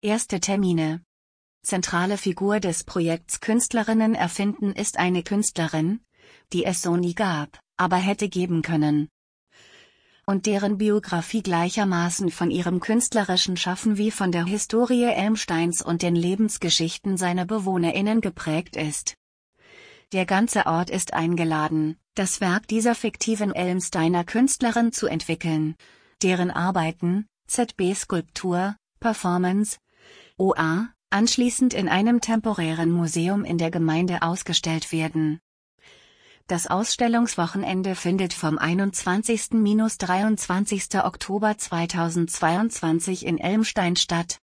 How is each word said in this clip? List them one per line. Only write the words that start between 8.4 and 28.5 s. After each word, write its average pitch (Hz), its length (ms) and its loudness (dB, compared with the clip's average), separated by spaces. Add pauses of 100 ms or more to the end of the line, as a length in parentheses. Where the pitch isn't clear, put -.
können. 151 460 2 (1160)
Und 190 200 -2
deren 202 320 0
Biografie 208 680 0
gleichermaßen 175 880 0
von 170 200 -2
ihrem 175 300 0
künstlerischen 202 760 0
Schaffen 185 400 0
wie 208 140 0
von 190 200 0
der 170 140 0
Historie 233 600 2
Elmsteins 196 760 0
und 170 220 -2
den 175 120 2
Lebensgeschichten 185 1000 0
seiner 180 300 0
BewohnerInnen 190 720 0
geprägt 165 560 -4
ist. - 380 -4 (1000)
Der 185 120 2
ganze 202 400 2
Ort 165 240 0
ist - 240 -4
eingeladen, 160 840 0 (160)
das - 260 -2
Werk 185 260 0
dieser 226 280 2
fiktiven 214 600 -2
Elmsteiner 180 680 0
Künstlerin 233 680 2
zu - 160 -4
entwickeln, 160 680 -2 (460)
deren 180 280 2
Arbeiten, 175 760 0 (200)
Z-B-Skulptur, 185 1300 -2 (260)